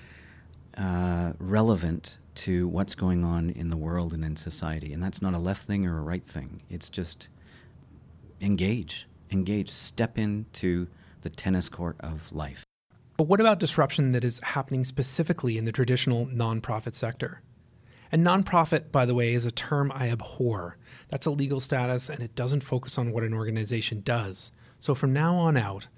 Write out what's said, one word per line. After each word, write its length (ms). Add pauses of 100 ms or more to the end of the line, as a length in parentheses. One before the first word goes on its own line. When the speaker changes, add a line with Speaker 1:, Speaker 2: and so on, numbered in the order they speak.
(760)
Speaker 1:
uh, 640
relevant 800 (160)
to 320
what's 260
going 300
on 260
in 220
the 60
world 360
and 100
in 120
society. 580
And 80
that's 220
not 100
a 60
left 240
thing 240
or 100
a 60
right 220
thing. 440
It's 220
just 380 (1120)
engage, 680 (240)
engage, 400
step 480
into 680 (360)
the 80
tennis 360
court 320
of 320
life. 320 (540)
Speaker 2:
But 100
what 140
about 180
disruption 520
that 120
is 160
happening 460
specifically 720
in 80
the 80
traditional 540
nonprofit 680
sector? 460 (720)
And 120
nonprofit, 680
by 120
the 80
way, 200
is 100
a 80
term 420
I 140
abhor. 720 (320)
That's 160
a 60
legal 280
status, 480
and 140
it 140
doesn't 280
focus 340
on 140
what 140
an 80
organization 720
does. 480 (260)
So 160
from 160
now 240
on 220
out, 400